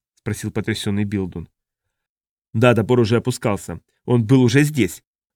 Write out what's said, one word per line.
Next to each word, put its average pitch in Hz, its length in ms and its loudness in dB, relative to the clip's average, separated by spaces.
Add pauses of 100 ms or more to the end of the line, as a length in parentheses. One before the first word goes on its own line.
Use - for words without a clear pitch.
(140)
спросил - 380 -8
потрясенный 104 520 -4
Билдун. 95 440 -6 (1040)
"Да, 117 220 4
топор 123 260 2
уже 113 160 2
опускался. 104 640 -4 (240)
Он 120 200 0
был 127 180 4
уже 123 200 4
здесь". 147 400 -2 (340)